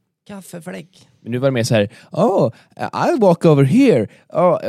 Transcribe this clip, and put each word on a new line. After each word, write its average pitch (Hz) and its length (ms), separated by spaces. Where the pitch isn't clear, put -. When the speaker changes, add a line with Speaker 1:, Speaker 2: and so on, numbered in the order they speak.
Speaker 1:
Kaffefläck. 185 840
Speaker 2:
Men 113 100
nu 123 60
var 135 100
det 135 40
mer 120 100
så 123 120
här, 104 140
"Oh, 185 400
I'll 226 440
walk 180 240
over 143 200
here. 156 440
Oh, 170 260